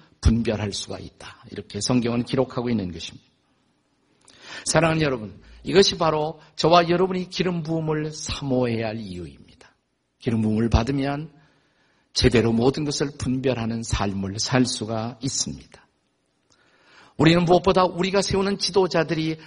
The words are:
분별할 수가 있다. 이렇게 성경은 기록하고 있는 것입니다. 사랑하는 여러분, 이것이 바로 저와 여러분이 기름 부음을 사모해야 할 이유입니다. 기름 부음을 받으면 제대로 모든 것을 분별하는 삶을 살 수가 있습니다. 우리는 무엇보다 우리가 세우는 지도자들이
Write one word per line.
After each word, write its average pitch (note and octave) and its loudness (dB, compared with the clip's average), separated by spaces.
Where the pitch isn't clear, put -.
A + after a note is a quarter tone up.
분별할 A2 2
수가 F#2+ -10
있다. - -20
이렇게 G#2 -10
성경은 A#2+ 0
기록하고 B2 -2
있는 G2 -2
것입니다. - -14
사랑하는 D#3+ 2
여러분, A#2 -4
이것이 G3 4
바로 D#3 -2
저와 E3+ 6
여러분이 F3+ 0
기름 F3 -2
부음을 D#3 -2
사모해야 B2 -2
할 A2 -6
이유입니다. F2+ -14
기름 A2+ 0
부음을 A2 2
받으면 C#3 0
제대로 A#2 4
모든 C3 2
것을 C#3+ -4
분별하는 A#2 -2
삶을 G2 -4
살 B2+ 2
수가 A2+ -6
있습니다. - -8
우리는 E3 4
무엇보다 F3+ 4
우리가 F#3 0
세우는 F#3+ -2
지도자들이 D#3+ 0